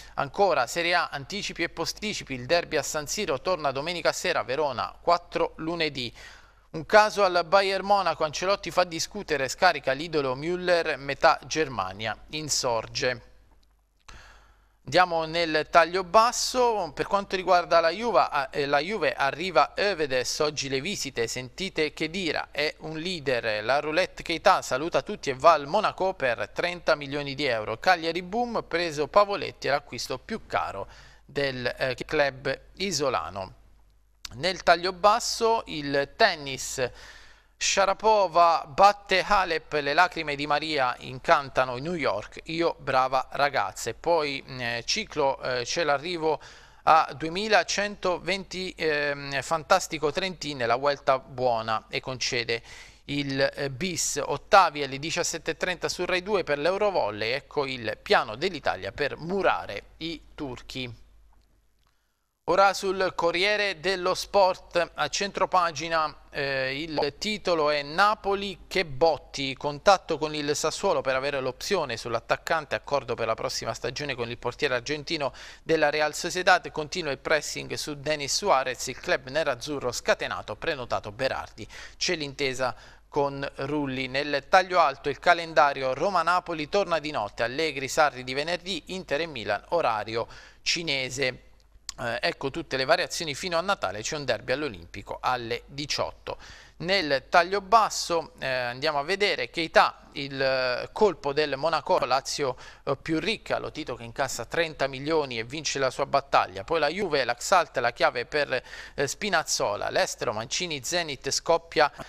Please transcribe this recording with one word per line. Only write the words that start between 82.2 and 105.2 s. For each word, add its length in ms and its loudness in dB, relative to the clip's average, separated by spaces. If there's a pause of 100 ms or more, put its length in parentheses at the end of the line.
con 380 -2 (100)
Rulli. 500 -4
Nel 420 -2
taglio 300 6
alto 300 2
il 100 -4
calendario 760 4
Roma-Napoli 720 0
torna 300 2
di 140 -4
notte, 320 -2
Allegri, 440 -2
Sarri 360 2
di 100 -8
venerdì, 540 -4
Inter 340 -4
e 60 -2
Milan, 400 -2
orario 600 -2 (360)
cinese. 800 -2 (580)
Eh, 200 -4
ecco 280 -2
tutte 280 -6
le 80 0
variazioni 500 0
fino 220 -4
a 40 2
Natale, 400 -4
c'è 140 -6
un 80 -6
derby 300 -2
all'Olimpico 640 -8
alle 460 -4
diciotto. 720 -6 (400)
Nel 500 0
taglio 320 6
basso, 800 2
eh, 80 -4
andiamo 520 -2
a 40 -2
vedere 460 0
Keita, 640 2
il, 280 -6
eh, 520 0
colpo 400 0
del 240 0
Monaco, 480 0
Lazio, 500 -2 (300)
eh, 100 0
più 240 -2
ricca, 400 -4
Lotito 360 -8
che 80 -14
incassa 420 -4
trenta 420 -2
milioni 520 -2